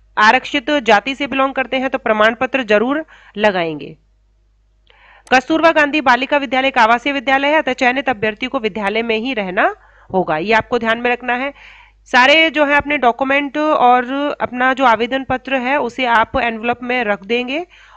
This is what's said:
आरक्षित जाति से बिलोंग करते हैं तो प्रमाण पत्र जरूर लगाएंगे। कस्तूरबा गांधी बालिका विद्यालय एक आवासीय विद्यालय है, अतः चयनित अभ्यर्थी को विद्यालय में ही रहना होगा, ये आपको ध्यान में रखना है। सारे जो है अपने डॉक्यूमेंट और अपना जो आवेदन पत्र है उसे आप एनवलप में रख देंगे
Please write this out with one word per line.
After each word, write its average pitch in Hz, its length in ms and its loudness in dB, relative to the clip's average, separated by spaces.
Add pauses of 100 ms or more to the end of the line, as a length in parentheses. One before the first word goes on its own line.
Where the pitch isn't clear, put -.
(180)
आरक्षित 247 540 2
जाति 226 440 2
से 277 120 -4
बिलोंग 269 260 -2
करते 262 240 -4
हैं 262 120 -2
तो 262 80 -2
प्रमाण 220 380 2
पत्र 254 280 -2
जरूर 233 420 0 (320)
लगाएंगे। 165 600 -2 (1400)
कस्तूरबा 320 380 2
गांधी 302 300 0
बालिका 262 360 2
विद्यालय 262 300 -2
एक 269 100 -2
आवासीय 233 360 2
विद्यालय 277 340 0
है, 302 100 2
अतः 262 160 0
चयनित 262 360 -2
अभ्यर्थी 214 380 -4
को 262 120 -4
विद्यालय 214 440 -4
में 226 140 -2
ही 254 160 -4
रहना 202 420 -2 (380)
होगा, 170 240 0
ये 196 160 -2
आपको 220 260 0
ध्यान 226 180 -2
में 240 140 -2
रखना 240 220 -4
है। 269 200 -6 (520)
सारे 294 440 4
जो 302 160 0
है 285 100 2
अपने 285 220 0
डॉक्यूमेंट 269 600 0
और 277 840 0
अपना 247 320 -2
जो 262 120 0
आवेदन 240 380 2
पत्र 262 320 -4
है 262 240 -2
उसे 247 260 -4
आप 226 320 2
एनवलप 233 460 -2
में 247 200 -2
रख 202 200 -4
देंगे 247 440 -4 (300)